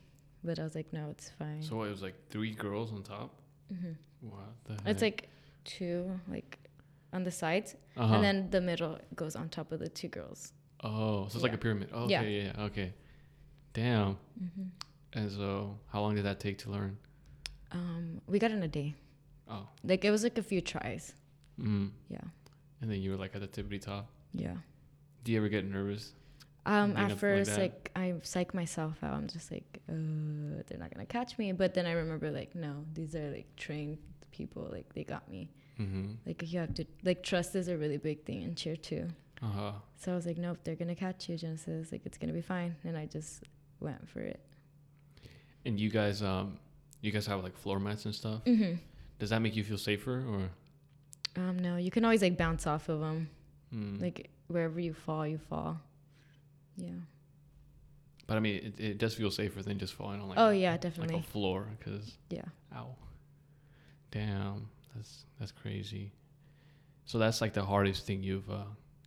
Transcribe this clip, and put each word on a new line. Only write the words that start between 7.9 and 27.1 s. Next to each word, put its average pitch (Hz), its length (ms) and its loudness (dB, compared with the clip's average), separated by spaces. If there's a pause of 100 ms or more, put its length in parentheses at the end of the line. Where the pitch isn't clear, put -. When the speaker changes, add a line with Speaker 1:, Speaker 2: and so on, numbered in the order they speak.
Speaker 2:
Uh-huh. 120 200 8
Speaker 1:
And 214 80 10
then 196 260 6
the 190 120 6
middle 170 380 0 (160)
goes 156 200 -4
on 156 140 -4
top 175 220 -6
of 156 80 -4
the 165 100 -4
two 170 200 -8
girls. - 440 -10 (300)
Speaker 2:
Oh, 107 460 2
so 101 80 -6
it's - 60 -2
like 120 80 4
Speaker 1:
Yeah. 110 40 -2
Speaker 2:
a 101 40 -2
pyramid. 104 340 0
Oh, 117 160 0
Speaker 1:
Yeah. 180 120 6
Speaker 2:
okay, 104 160 2
yeah, 98 180 -2
yeah, 107 80 -2
okay. 98 300 -2 (800)
Damn. 110 440 4 (260)
Speaker 1:
Mm-hmm. 180 200 -6 (500)
Speaker 2:
And 104 180 -2
so 101 560 -2
how 104 140 -2
long 104 140 4
did 101 100 2
that 101 140 0
take 98 200 -2
to 104 100 -8
learn? 101 280 -2 (760)
Speaker 1:
Um, 170 560 -4
we 196 120 4
got 220 120 4
in 208 100 0
a 165 60 0
day. 147 280 -2 (520)
Speaker 2:
Oh. 104 220 -10 (140)
Speaker 1:
Like, 180 200 4
it 208 80 6
was, 214 120 4
like, 240 140 2
a 214 60 0
few 185 180 2
tries. - 520 -4 (460)
Speaker 2:
Mm. 101 320 2 (180)
Speaker 1:
Yeah. - 120 -8 (600)
Speaker 2:
And 110 100 -2
then 98 100 0
you 95 100 2
were, 95 60 0
like, 98 180 -4
at 101 60 -4
the 101 60 -6
tippity 101 340 -6
top? 101 300 -6 (220)
Speaker 1:
Yeah. - 240 -2 (680)
Speaker 2:
Do 117 80 0
you 113 60 4
ever 107 120 4
get 101 160 2
nervous 98 480 -2 (520)
Speaker 1:
Um, 208 260 6
Speaker 2:
being - 60 2
Speaker 1:
at 196 80 4
Speaker 2:
up 202 60 4